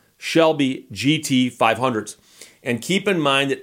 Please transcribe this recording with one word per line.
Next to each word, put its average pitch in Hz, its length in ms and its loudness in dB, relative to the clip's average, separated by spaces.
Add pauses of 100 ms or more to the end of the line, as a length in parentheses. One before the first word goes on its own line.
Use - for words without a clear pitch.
(160)
Shelby 156 760 0
G 127 280 0
T 127 320 0
five 113 260 0
hundreds. 117 400 -4 (460)
And 120 180 -4
keep 190 260 -2
in 190 140 0
mind 139 300 2
that 131 120 -4